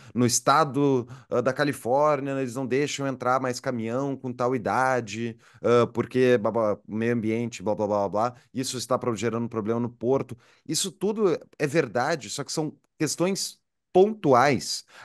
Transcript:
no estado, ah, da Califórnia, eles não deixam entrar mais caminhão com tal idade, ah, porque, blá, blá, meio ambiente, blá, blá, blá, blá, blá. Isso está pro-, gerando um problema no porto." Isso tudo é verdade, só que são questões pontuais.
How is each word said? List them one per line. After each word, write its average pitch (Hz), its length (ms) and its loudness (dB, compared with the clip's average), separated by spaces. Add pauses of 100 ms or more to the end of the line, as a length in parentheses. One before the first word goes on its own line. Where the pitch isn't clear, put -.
(140)
no 123 120 2
estado, 139 840 2 (220)
ah, 123 120 0
da 123 100 2
Califórnia, 139 840 0
eles 131 220 -4
não 135 100 -6
deixam 139 420 -2
entrar 127 340 0
mais 127 180 -4
caminhão 127 560 -4
com 131 160 -10
tal 123 240 -2
idade, 117 840 -2 (240)
ah, 117 260 6
porque, 123 500 2
blá, 110 140 0
blá, 107 260 0 (100)
meio 113 260 -2
ambiente, 113 480 -4
blá, 101 140 0
blá, 107 120 -2
blá, 101 220 0
blá, 107 220 0
blá. 123 40 -20 (180)
Isso 127 240 -6
está 123 200 -2
pro-, 120 180 -2
gerando 113 300 -2
um 117 40 -8
problema 113 300 -2
no 120 100 -4
porto." 127 480 -2 (300)
Isso 160 240 -4
tudo 202 460 0 (220)
é 151 80 0
verdade, 127 640 -2
só 143 140 -10
que - 80 -12
são 156 220 -4 (240)
questões 170 600 -2 (340)
pontuais. 147 920 4 (200)